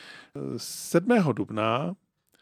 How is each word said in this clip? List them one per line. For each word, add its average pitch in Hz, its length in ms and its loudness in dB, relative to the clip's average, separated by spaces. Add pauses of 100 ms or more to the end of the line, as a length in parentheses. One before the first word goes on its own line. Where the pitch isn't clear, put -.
(580)
Sedmého 175 760 2
dubna 110 640 -2 (460)